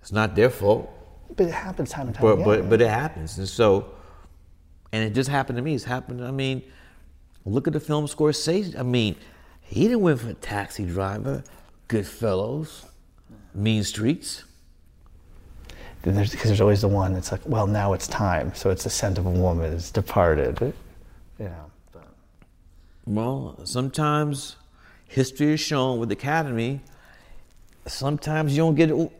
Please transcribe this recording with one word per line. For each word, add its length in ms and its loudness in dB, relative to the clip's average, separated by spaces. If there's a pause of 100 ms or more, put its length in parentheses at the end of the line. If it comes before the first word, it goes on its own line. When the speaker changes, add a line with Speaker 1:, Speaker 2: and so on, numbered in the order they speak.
Speaker 1:
It's 100 -14
not 240 0
their 140 6
fault. 400 2 (460)
Speaker 2:
But 120 4
it 60 -4
happens 380 -6
time 160 -8
and 80 -6
time 100 -2
Speaker 1:
But, 80 8
Speaker 2:
again. 120 2
Speaker 1:
but, 240 4
but 120 6
it 80 6
happens. 480 -4
And 100 -6
so, 440 4 (1000)
and 120 -2
it 100 -2
just 160 0
happened 280 -2
to 40 -4
me. 140 -2
It's 80 -4
happened, 400 -8
I 80 -8
mean, 320 -4 (800)
look 220 0
at 60 -2
the 60 -2
film 280 -2
Scorsese. 680 0
I 60 -4
mean, 320 2 (460)
he 220 0
didn't 180 4
win 160 4
for 160 -6
Taxi 520 -6
Driver, 580 -4 (460)
Goodfellas, 960 -4 (680)
Mean 300 2
Streets. 600 -2 (1600)
Speaker 2:
Then 120 2
there's, 200 2
'cause 100 -4
there's 160 4
always 200 6
the 60 2
one 260 2
that's 180 -6
like, 140 -6
"Well, 200 0
now 280 0
it's 140 -6
time." 460 0
So 160 -2
it's 140 0
The 80 -4
Scent 260 -2
of 80 0
a 60 0
Woman, 420 2
it's 160 -6
Departed. 680 2 (800)
You 60 -8
know, 260 -14 (200)
but 160 -20 (1000)
Speaker 1:
Well, 560 -4
sometimes 920 -2 (520)
history 460 2
is 60 0
shown 400 0
with 100 -2
the 40 0
Academy. 680 -2 (1080)
Sometimes 680 -2
you 80 4
don't 120 4
get 160 6 (280)